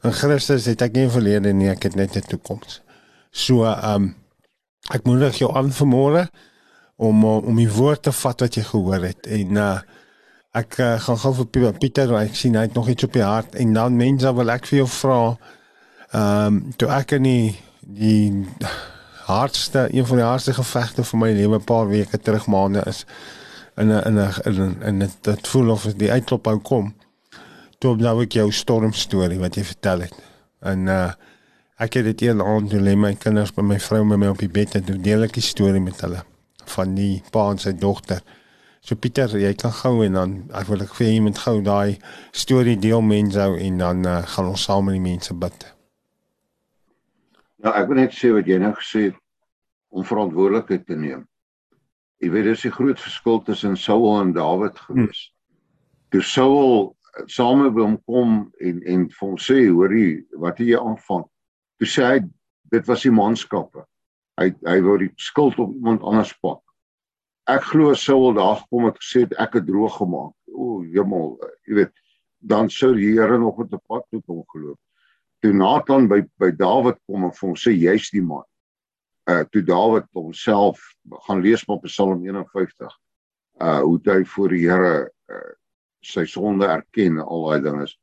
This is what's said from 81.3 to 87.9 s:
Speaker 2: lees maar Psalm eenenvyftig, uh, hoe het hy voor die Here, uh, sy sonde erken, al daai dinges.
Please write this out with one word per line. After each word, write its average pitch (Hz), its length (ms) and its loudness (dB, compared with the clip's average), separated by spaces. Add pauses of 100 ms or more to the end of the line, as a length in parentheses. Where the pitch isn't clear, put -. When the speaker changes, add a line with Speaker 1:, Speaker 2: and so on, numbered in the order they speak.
Speaker 2:
lees 110 260 2
maar 98 140 -6
Psalm 90 440 -4
eenenvyftig, 95 680 -8 (680)
uh, 78 200 0
hoe 80 160 2
het - 100 -2
hy 95 180 2
voor 98 240 -2
die 85 200 0
Here, 87 420 2 (180)
uh, - 240 -16 (480)
sy - 240 -6
sonde 98 420 -2
erken, 82 520 0
al 80 300 -6
daai 76 120 0
dinges. 71 420 -6